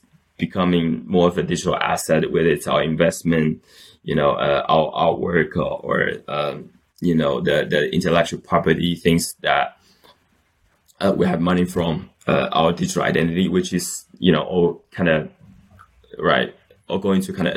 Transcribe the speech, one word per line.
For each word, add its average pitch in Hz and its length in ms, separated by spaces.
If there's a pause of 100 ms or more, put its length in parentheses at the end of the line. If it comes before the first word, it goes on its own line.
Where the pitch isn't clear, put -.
(380)
becoming 87 680
more 90 220
of 87 100
a 87 60
digital 85 320
asset, - 560
whether 82 160 (100)
it's - 160
our 73 80
investment, 82 800 (420)
you 78 120
know, 73 160
uh, 71 320 (120)
our, 80 120 (160)
our - 120
work 87 420
or, - 160 (160)
or, - 80 (300)
um, 73 420 (320)
you 87 200
know, 71 200
the, 71 280
the 76 240
intellectual 82 460
property, 85 560
things 85 460
that, 71 360 (1200)
uh, - 140
we 90 120
have 87 140
money 90 240
from, 85 440 (180)
uh, 71 260
our 82 180
digital - 320
identity, 85 460
which 92 240
is, - 320 (120)
you 90 140
know, 78 120
all 87 400 (120)
kinda, 80 320 (920)
right, 71 380 (320)
all 95 120
going 95 220
to 92 120
kinda 87 240